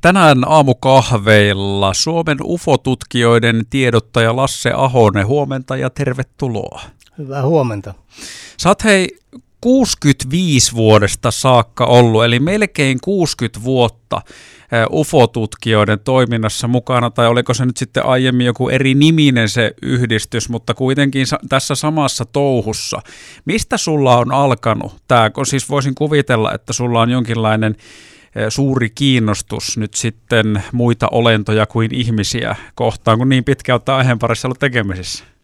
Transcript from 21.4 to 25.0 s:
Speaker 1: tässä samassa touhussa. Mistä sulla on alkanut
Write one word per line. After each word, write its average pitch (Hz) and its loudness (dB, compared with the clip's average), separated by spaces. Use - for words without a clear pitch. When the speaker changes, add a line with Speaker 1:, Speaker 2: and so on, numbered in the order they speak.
Speaker 1:
tässä 135 -2
samassa 151 -2
touhussa. 123 -4
Mistä 220 -4
sulla 139 2
on 123 -2
alkanut 131 -2